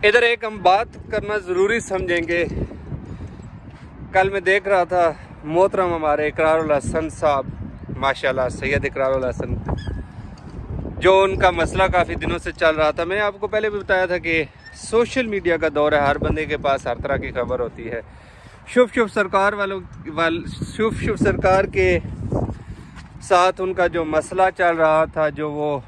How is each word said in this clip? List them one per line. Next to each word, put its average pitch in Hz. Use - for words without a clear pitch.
इधर 226
एक 233
हम 214
बात 185
करना 208
ज़रूरी 190
समझेंगे। 175
कल 190
मैं 196
देख 196
रहा 185
था 170
मोहतरम 180
हमारे 151
इकरारुल 156
हसन 160
साहब, -
माशाल्लाह 131
सैयद 139
इकरारुल 135
हसन, -
जो 190
उनका 190
मसला 170
काफ़ी 175
दिनों 170
से 165
चल 160
रहा 151
था। 170
मैंने 196
आपको 202
पहले 214
भी 208
बताया 185
था 175
कि 160
सोशल 233
मीडिया 175
का 156
दौर 147
है, 143
हर 143
बंदे 151
के 147
पास 139
हर 120
तरह 139
की 131
खबर 123
होती 117
है। 113
शुभ 247
शुभ 226
सरकार 196
वालों 196
वाल-, 165
शुभ -
शुभ -
सरकार 190
के 180
साथ 180
उनका 185
जो 165
मसला 156
चल 175
रहा 160
था, 156
जो 151
वो 147